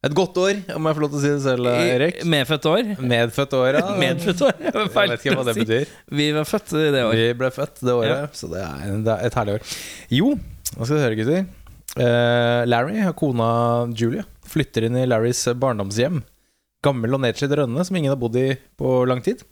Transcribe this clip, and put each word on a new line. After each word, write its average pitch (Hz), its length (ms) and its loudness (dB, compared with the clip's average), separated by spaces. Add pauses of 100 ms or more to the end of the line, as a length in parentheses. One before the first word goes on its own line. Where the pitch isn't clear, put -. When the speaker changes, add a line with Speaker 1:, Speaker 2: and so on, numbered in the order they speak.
Speaker 1:
Et 147 140 -2
godt 185 240 0
år, 196 280 0
om 156 120 -6
jeg 156 160 0
får 151 60 0
lov 143 100 -2
til 143 60 -2
å - 20 0
si 143 80 2
det 143 140 0
selv, 123 260 0
eh, 123 80 2
Speaker 2:
I-, - 140 2
Speaker 1:
Erik. 147 320 0
Speaker 2:
medfødt 151 420 0
år. 208 240 2 (160)
Speaker 1:
Medfødt 120 480 0
år, 131 240 4
ja. 175 60 2 (120)
Speaker 2:
<laughs> 175 60 0
Medfødt 180 400 0
år, 277 160 2
det 311 160 -4
var - 160 0
feil 202 240 2
Speaker 1:
Jeg 113 60 -4
vet - 80 -4
ikke 131 100 2
hva 131 80 -2
det 117 80 0
Speaker 2:
å 104 60 -2
si. 110 80 0
Speaker 1:
betyr. 120 260 0 (160)
Speaker 2:
Vi 147 220 0
var 151 180 -2
født - 240 -4
i 156 160 2
det 131 160 2
året. 113 160 2
Speaker 1:
Vi 117 140 4
ble 127 180 -2
født - 320 -8
det 123 80 4
året, 120 220 2
Speaker 2:
Ja. 143 160 -8
Speaker 1:
så - 180 -12
det 87 160 -6
er, 82 320 -6
det 110 160 0
er 107 160 0
et - 80 -4
herlig 104 220 -2
år. - 160 -10 (340)
Jo, 190 220 2 (380)
hva 117 180 -6
skal 147 80 0
du 151 80 2
høre, 110 140 0
gutter? 143 240 0 (560)
Eh, 120 680 2
Larry 127 380 0
og 180 180 0
kona 120 280 2 (420)
Julia 117 320 -2 (240)
flytter - 420 -2
inn 123 80 0
i 127 80 2
Larrys 120 380 0 (100)
barndomshjem. 120 680 0 (640)
Gammel 127 340 0
og - 40 -2
nedslitt 131 300 0
rønne 143 320 0
som 185 160 -2
ingen 139 140 2
har 139 80 0
bodd 117 180 0
i 131 60 2 (340)
på 131 140 0 (100)
lang 127 180 0
tid. 233 300 -2